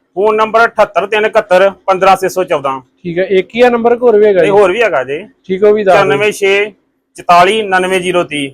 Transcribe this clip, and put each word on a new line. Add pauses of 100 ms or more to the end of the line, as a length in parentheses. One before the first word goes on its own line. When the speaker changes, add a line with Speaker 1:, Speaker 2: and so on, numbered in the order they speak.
(160)
Speaker 1:
ਫੋਨ
ਨੰਬਰ
ਅਠੱਤਰ
ਤਿੰਨ
ਇਕਹੱਤਰ (160)
ਪੰਦਰਾਂ
ਛੇ
ਸੌ
ਚੌਦਾਂ। (240)
Speaker 2:
ਠੀਕ
ਆ।
ਇੱਕ
ਹੀ
ਆ
ਨੰਬਰ,
ਹੋਰ
ਵੀ
ਹੈਗਾ
Speaker 1:
ਨਹੀਂ,
Speaker 2:
ਜੀ?
Speaker 1:
ਹੋਰ
ਵੀ
ਹੈਗਾ
ਜੀ। (240)
Speaker 2:
ਠੀਕ
ਆ,
ਉਹ
ਵੀ
ਦੱਸ
ਦਿਓ।
Speaker 1:
ਪਚਾਨਵੇਂ
ਛੇ (440)
ਚੁਤਾਲੀ
ਉਣਾਨਵੇਂ
ਜ਼ੀਰੋ
ਤੀਹ।